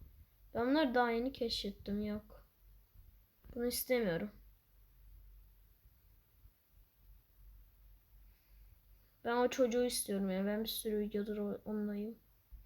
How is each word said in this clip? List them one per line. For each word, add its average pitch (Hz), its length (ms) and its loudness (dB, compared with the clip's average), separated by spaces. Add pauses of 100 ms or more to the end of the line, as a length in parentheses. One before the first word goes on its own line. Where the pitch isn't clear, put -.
(540)
Ben 233 160 2
bunları 277 260 4
daha 240 160 4
yeni 240 200 0
keşfettim. 208 680 -4
Yok. 208 440 -8 (1080)
Bunu 240 100 0
istemiyorum. 214 680 2 (4000)
Ben 233 100 2
o 247 120 6
çocuğu 247 380 4
istiyorum 196 440 0
ya. 190 160 0
Ben 208 180 0
bir 220 60 -4
sürü 214 300 -2
videodur 208 380 -2
o-, 202 280 -4
onunlayım. 208 540 -4 (460)